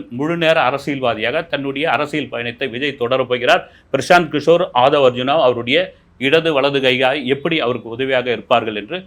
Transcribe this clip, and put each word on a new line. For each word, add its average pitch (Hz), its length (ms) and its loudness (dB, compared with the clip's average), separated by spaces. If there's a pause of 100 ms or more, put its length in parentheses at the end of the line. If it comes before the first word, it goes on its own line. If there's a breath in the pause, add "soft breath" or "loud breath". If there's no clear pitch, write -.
முழு 147 280 -4
நேர 160 240 2
அரசியல்வாதியாக 131 840 -2
தன்னுடைய 139 460 -6
அரசியல் 131 420 -2
பயணத்தை 120 340 -6
விஜய் 135 320 -6
தொடரப் 123 320 0
போகிறார். 127 320 2 (280 loud breath)
பிரசாந்த் 147 420 2
கிஷோர், 170 400 2
ஆதவ் 139 340 4
அர்ஜுனா 127 380 0
அவருடைய 120 340 2 (400 soft breath)
இடது 160 340 2
வலது 139 260 2
கையாய் 131 460 2
எப்படி 139 340 -2
அவருக்கு 120 300 -2
உதவியாக 127 420 -2
இருப்பார்கள் 110 440 0
என்று 104 320 -8